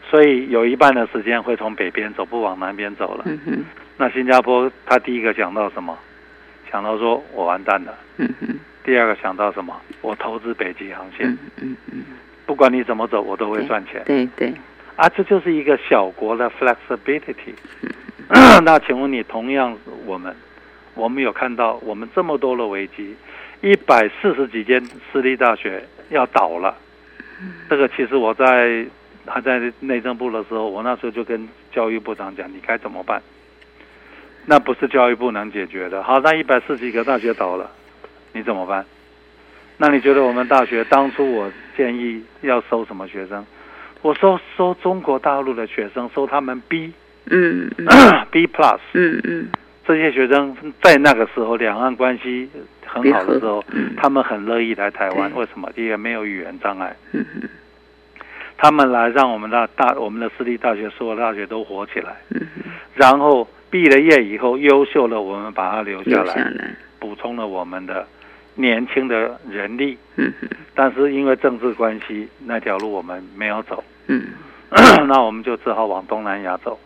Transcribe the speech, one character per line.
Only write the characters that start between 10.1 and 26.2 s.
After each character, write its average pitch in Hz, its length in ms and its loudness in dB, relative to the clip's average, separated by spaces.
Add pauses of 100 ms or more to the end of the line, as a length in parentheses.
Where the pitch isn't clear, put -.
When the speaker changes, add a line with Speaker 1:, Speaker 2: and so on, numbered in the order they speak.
Speaker 1:
投 113 240 -10
资 113 160 -8
北 92 200 -6
极 98 180 -14
航 92 120 -16 (120)
线。” 120 100 -4 (340)
Speaker 2:
嗯， 131 160 -10 (140)
嗯， - 20 -18
嗯。 131 120 -14 (400)
Speaker 1:
不 147 100 -4
管 131 180 6
你 127 120 -2
怎 113 120 -4
么 113 120 -4
走， 107 120 0
我 98 160 -6
都 107 140 -4
会 107 160 -4
赚 104 200 -4
钱。 - 180 -12
Speaker 2:
对， 135 220 2 (100)
对， - 140 -2
对。 151 40 -10 (420)
Speaker 1:
啊， 165 120 4
这 196 160 -2
就 196 160 2
是 175 120 -2
一 151 120 -2
个 143 120 4 (120)
小 101 220 4
国 110 260 -4
的 120 140 -2
flexibility。 131 1040 -4 (720)
Speaker 2:
嗯。 226 340 10
Speaker 1:
<clears throat> - 20 -
那 160 160 8
请 127 200 -2
问 139 100 -2
你， 120 140 -4
同 117 260 -8
样 127 260 -2 (280)
我 95 140 -8
们， 90 160 -12 (600)
我 113 140 -2
们 135 140 -4
有 113 100 0
看 123 220 -4
到 117 280 -2
我 107 120 -8
们 113 200 -12
这 185 80 0
么 156 160 -4
多 127 180 -2
的 117 100 -4
危 98 220 -6
机， 104 260 -14 (460)
一 202 140 4
百 117 340 4 (120)
四 185 140 2
十 131 140 -2
几 110 140 -6
间 127 180 2 (300)
私 135 120 -2
立 131 140 0
大 117 200 2
学 98 260 -8 (280)
要 135 160 0